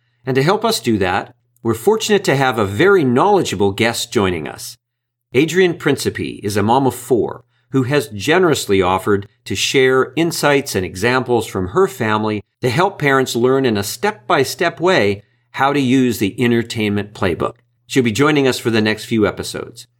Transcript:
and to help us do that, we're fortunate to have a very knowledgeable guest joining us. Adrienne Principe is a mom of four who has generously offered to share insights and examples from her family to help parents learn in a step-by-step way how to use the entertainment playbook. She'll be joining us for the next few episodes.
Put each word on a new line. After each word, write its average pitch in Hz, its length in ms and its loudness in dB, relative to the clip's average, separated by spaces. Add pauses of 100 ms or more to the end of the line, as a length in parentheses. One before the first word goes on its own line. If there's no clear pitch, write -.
(260)
and 135 80 -2
to 135 80 2
help 196 200 0
us - 160 0
do 110 200 0
that, 92 360 -2 (280)
we're 113 100 -2
fortunate 208 520 0
to 147 120 2
have 131 220 0
a 104 80 2
very 165 360 4
knowledgeable 127 680 2
guest 113 400 -4
joining 90 340 0
us. - 300 -14 (580)
Adrienne 165 440 2
Principe 101 640 -4
is 101 160 -4
a 101 40 2
mom 123 240 2
of 123 80 -2
four 90 520 -2 (240)
who 135 140 2
has 143 240 0
generously 110 760 2
offered 98 440 0 (200)
to 101 100 -6
share 131 600 2
insights 147 580 0
and 95 100 -2
examples 120 600 -2
from 92 220 -4
her 185 200 0
family 107 560 -4 (160)
to - 80 0
help 180 300 -2
parents 135 360 0
learn 131 300 2
in 110 140 0
a 101 40 -4
step-by-step 170 1000 -4
way 117 420 0 (300)
how 135 200 2
to 143 80 2
use 127 380 2
the 98 200 -2
entertainment 113 760 0
playbook. 80 400 -2 (320)
She'll - 160 2
be 117 100 2
joining 139 360 2
us 117 100 0
for 120 120 -2
the 113 100 2
next 107 240 -2
few 107 220 0
episodes. - 600 -8 (140)